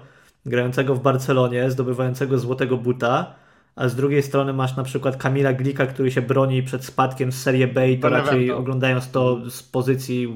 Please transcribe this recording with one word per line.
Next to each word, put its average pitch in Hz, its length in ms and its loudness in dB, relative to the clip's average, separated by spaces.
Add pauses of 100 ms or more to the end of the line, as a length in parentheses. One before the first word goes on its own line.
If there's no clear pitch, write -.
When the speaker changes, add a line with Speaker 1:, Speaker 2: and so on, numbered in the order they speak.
(460)
Speaker 1:
grającego 127 480 0
w 123 80 -2
Barcelonie, 131 680 2
zdobywającego 127 680 -2
złotego 127 380 -2
buta, 123 580 0 (420)
a 127 120 0
z 117 80 -6
drugiej 143 260 2
strony 139 300 0
masz 131 240 -2
na 131 60 -2
przykład 131 340 -4
Kamila 135 360 2
Glika, 135 340 -2
który 131 240 -2
się 127 120 0
broni 131 400 2
przed 131 220 -6
spadkiem 131 480 -2
z - 100 -8
Serie 131 260 2
B 127 220 2
i 127 100 2
to - 80 2
raczej 139 240 2
Speaker 2:
Benevento. 127 260 2
Speaker 1:
oglądając 127 520 -2
to 127 220 2
Speaker 2:
Mhm. 120 180 -6
Speaker 1:
z - 120 -14
pozycji 127 720 -2